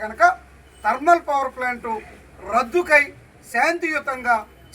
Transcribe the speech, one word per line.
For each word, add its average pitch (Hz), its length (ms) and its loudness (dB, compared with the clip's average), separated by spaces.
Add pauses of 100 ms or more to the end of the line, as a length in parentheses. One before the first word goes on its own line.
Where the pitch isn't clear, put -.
కనుక 220 200 -2 (600)
థర్మల్ 294 460 4
పవర్ 269 260 0
ప్లాంట్ 247 340 -6 (640)
రద్దుకై 294 480 2 (500)
శాంతియుతంగా 285 840 -2 (400)